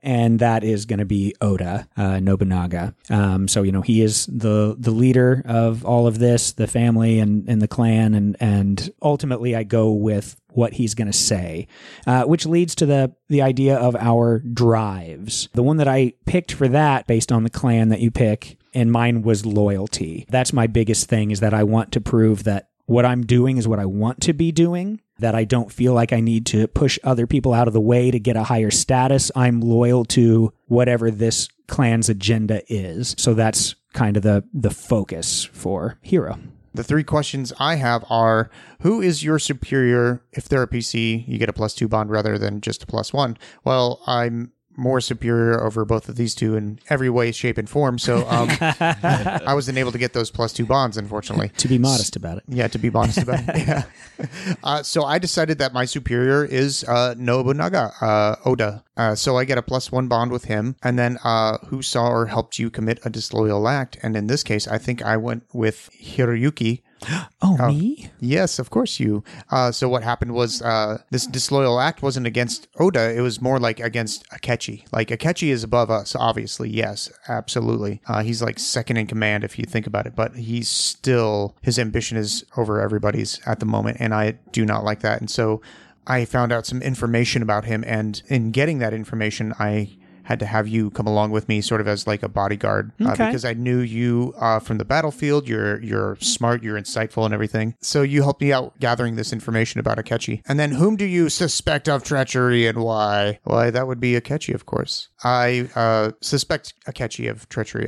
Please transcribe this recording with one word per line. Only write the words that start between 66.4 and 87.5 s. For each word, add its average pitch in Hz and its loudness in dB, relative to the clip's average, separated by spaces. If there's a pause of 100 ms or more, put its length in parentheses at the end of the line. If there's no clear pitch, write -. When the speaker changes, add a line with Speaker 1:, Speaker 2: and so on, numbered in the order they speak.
Speaker 1:
<gasps> 165 -6 (200)
Oh, 185 6
Speaker 2:
Uh, 127 4
Speaker 1:
me? 196 -2 (100)
Speaker 2:
yes, 156 0
of - -8
course - -2
you. 104 0 (280)
Uh, 127 2
so 127 -2
what 123 0
happened 120 -4
was, 117 -2
uh, 110 -2 (140)
this 127 -2
disloyal 135 0
act 151 -2
wasn't 131 -2
against 117 -4 (120)
Oda. 127 2
It 120 -2
was 123 -2
more 127 0
like 117 -2
against 113 -8
Akechi. - -6
Like, 113 -2
Akechi 160 -2
is 120 -2
above 113 0
us, 104 -4
obviously. 113 -4
Yes, 107 -4 (180)
absolutely. 113 -4
Uh, 107 -2
he's, 113 -4
like, 113 -4
second - -4
in 107 -2
command 107 -2
if - -10
you 117 -4
think 110 -4
about 107 -4
it. 117 -14
But 113 -4
he's 117 -6
still, 107 -2
his 135 0
ambition 113 -2
is 104 -4 (140)
over 107 0
everybody's 107 -2
at 117 -4
the 110 -4
moment. 110 -2
And 110 -2
I 107 -2 (120)
do 110 0
not 107 -2
like 104 -4
that. 110 -2
And 110 -10
so 110 -2 (460)
I 127 0
found 120 0
out 117 -2
some 127 -6
information 120 0
about 107 -2